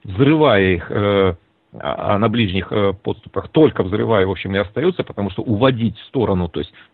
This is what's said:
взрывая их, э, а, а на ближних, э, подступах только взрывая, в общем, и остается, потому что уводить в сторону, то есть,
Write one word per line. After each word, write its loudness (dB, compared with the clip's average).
взрывая 4
их, -6
э, 0
а, -2
а 0
на 2
ближних, -2
э, 0
подступах -8
только 4
взрывая, 0
в -2
общем, -6
и 0
остается, -2
потому -6
что -8
уводить 0
в -20
сторону, -2
то -6
есть, -8